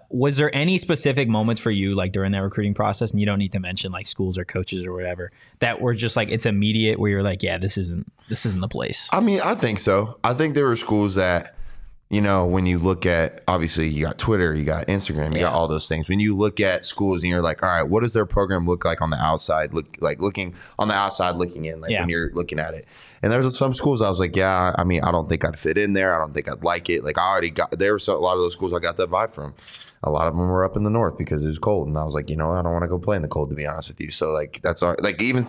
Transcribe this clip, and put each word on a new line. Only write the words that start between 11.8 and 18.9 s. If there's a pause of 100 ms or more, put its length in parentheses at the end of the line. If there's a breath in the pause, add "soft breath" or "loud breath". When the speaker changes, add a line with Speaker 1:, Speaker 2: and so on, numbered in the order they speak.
Speaker 2:
you
know,
when
you
look
at,
obviously
you
got
Twitter,
you
got
Instagram,
you
got
Speaker 1:
Yeah.
Speaker 2:
all
those
things.
When
you
look
at
schools
and
you're
like,
"All
right,
what
does
their
program
look
like